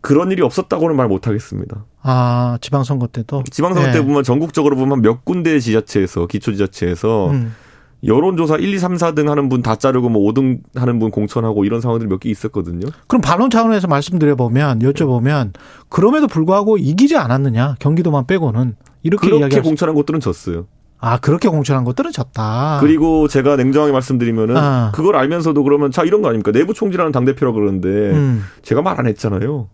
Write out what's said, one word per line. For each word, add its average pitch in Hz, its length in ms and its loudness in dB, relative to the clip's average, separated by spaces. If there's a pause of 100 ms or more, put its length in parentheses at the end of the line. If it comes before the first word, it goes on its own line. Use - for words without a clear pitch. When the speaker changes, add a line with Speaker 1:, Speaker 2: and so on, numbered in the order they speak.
Speaker 1:
그런 170 260 2
일이 185 120 0
없었다고는 165 540 -2
말 127 120 0
못하겠습니다. 101 760 -6 (160)
Speaker 2:
아, 123 580 0
지방선거 131 460 -2
때도? 131 440 -6
Speaker 1:
지방선거 170 380 0
Speaker 2:
예. 127 40 2
Speaker 1:
때 151 120 2
보면 143 180 2
전국적으로 143 540 2
보면 131 240 2
몇 113 240 2
군데의 165 380 0
지자체에서, 107 640 0
기초지자체에서 101 1040 -2
Speaker 2:
음. 117 240 -2 (500)
Speaker 1:
여론조사 160 540 2
일, 196 160 -2
이, 196 40 -2
삼, 180 200 -2
사 165 160 0
등 151 160 0
하는 143 180 0
분 123 140 0
다 110 140 -2
자르고 127 340 0
뭐 107 180 2
오 107 60 -2
등 131 240 0 (160)
하는 123 240 0
분 110 120 0
공천하고 104 540 -2
이런 113 160 -2
상황들이 117 300 -2
몇 95 100 -2
개 120 80 -6
있었거든요. 95 580 -6 (200)
Speaker 2:
그럼 247 160 2
반론 208 260 0
차원에서 226 400 2
말씀드려보면, 143 920 0
여쭤보면 131 760 0 (340)
그럼에도 262 380 2
불구하고 196 500 0
이기지 202 400 2
않았느냐? 131 600 0
경기도만 151 480 0
빼고는. 127 500 0 (280)
이렇게 185 240 2
Speaker 1:
그렇게 151 120 6
Speaker 2:
이야기할 139 240 2
수- 160 60 2
Speaker 1:
공천한 156 240 0
곳들은 147 260 0
졌어요. 90 460 -6 (320)
Speaker 2:
아, 117 200 -2
그렇게 170 300 0
공천한 143 360 0
곳들은 277 280 -4
졌다. 120 720 -4
Speaker 1:
그리고 156 440 2
제가 139 300 2
냉정하게 139 360 2
말씀드리면은 120 680 0
Speaker 2:
아. 127 360 0
Speaker 1:
그걸 175 220 2
알면서도 147 460 0
그러면 143 280 2
자, 170 120 -2
이런 202 180 2
거 180 80 0
아닙니까? 107 240 0
내부 175 220 2
총질하는 185 360 -2
당대표라 131 420 0
그러는데 98 360 0
Speaker 2:
음. 107 560 0 (160)
Speaker 1:
제가 135 220 -2
말 185 160 -2
안 127 80 -2
했잖아요. 110 680 -4